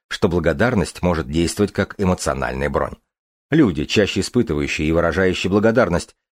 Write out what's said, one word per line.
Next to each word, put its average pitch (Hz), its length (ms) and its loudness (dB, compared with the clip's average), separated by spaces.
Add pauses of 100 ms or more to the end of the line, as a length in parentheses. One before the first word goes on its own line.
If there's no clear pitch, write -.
что - 220 -2
благодарность 87 720 0
может 82 280 -2
действовать 85 440 0
как - 240 -4
эмоциональная 69 720 -2
бронь. 71 260 -2 (560)
Люди, 98 340 2
чаще 98 360 0
испытывающие 78 680 -2
и 80 40 2
выражающие 87 580 0
благодарность, 104 640 0 (160)